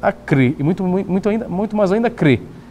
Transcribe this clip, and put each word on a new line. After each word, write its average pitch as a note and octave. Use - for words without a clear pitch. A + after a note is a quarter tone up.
a -
crer, C3
e C#3+
muito, F3
mui-, F#3
muito F#3
ainda, G#3+
muito G3
mais G3
ainda A3+
crer, D#3+